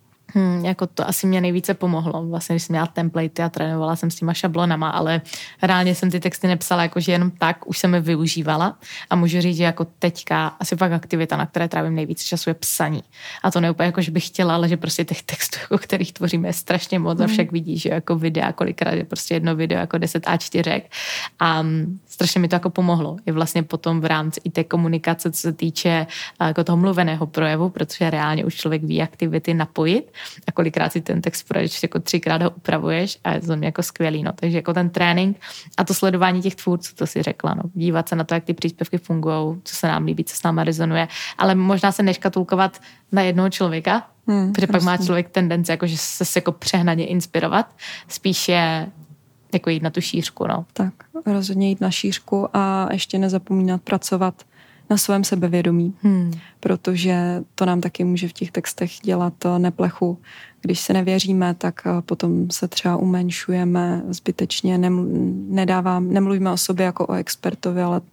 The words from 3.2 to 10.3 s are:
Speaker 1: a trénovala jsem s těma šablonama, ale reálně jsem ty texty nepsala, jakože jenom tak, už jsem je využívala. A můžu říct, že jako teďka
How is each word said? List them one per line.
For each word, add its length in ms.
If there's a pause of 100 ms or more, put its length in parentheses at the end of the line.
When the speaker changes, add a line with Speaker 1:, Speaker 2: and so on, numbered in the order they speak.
Speaker 1:
a 40
trénovala 480
jsem 140
s 40
těma 200
šablonama, 560
ale 300 (420)
reálně 320
jsem 160
ty 100
texty 260
nepsala, 360
jakože 300
jenom 180
tak, 380
už 100
jsem 160
je 60
využívala. 760 (320)
A 60
můžu 240
říct, 160
že 80
jako 220 (120)
teďka 480